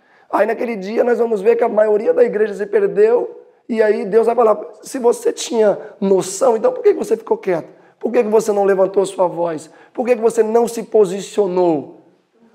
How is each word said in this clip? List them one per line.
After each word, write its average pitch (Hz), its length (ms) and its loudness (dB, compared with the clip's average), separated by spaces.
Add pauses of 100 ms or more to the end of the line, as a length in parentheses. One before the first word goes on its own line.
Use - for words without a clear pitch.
(320)
Aí 233 160 2
naquele 226 280 -4
dia 202 280 -4
nós 240 160 0
vamos 226 220 0
ver 233 160 2
que 240 60 0
a 226 60 0
maioria 214 420 2
da 240 120 4
igreja 208 320 0
se 202 100 -6
perdeu, 208 760 0 (280)
e 220 140 0
aí 214 200 2
Deus 214 220 2
vai 233 100 0
falar, 220 240 2 (220)
"Se - 160 -12
você 233 340 0
tinha 214 460 0 (240)
noção, 196 560 0
então 247 140 0
por 494 100 -10
que 403 120 4
você 233 220 -2
ficou 214 220 -4
quieto? 170 300 -4 (320)
Por 240 120 -4
que 240 120 2
você 214 280 0
não 202 120 0
levantou 196 420 2
sua 190 220 -2
voz? 165 420 -6 (240)
Por 247 120 -4
que 247 100 2
você 220 260 0
não 226 260 2
se 226 140 -8
posicionou?" 180 1200 -2 (540)